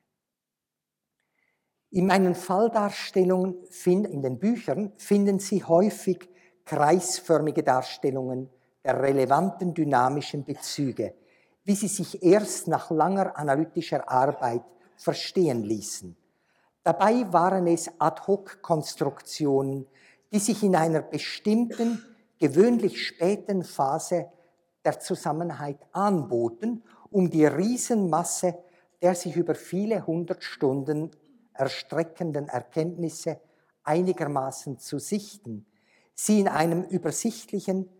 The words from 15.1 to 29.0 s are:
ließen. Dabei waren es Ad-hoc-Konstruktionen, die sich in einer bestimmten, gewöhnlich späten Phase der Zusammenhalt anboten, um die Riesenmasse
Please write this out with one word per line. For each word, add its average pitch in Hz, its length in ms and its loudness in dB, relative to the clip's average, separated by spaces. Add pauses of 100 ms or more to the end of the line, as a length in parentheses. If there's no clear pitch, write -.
ließen. 101 540 -8 (640)
Dabei 196 500 2
waren 180 340 4
es 170 320 0
Ad-hoc-Konstruktionen, 147 1900 -2 (460)
die 208 60 2
sich 208 240 -2
in 185 140 4
einer 160 240 2
bestimmten, 226 1040 -2 (340)
gewöhnlich 190 680 4
späten 196 560 -2
Phase 156 680 -2 (540)
der 151 160 0
Zusammenhalt 151 800 -6 (140)
anboten, 175 880 -2 (280)
um 185 200 4
die 151 160 6
Riesenmasse 175 1120 0 (420)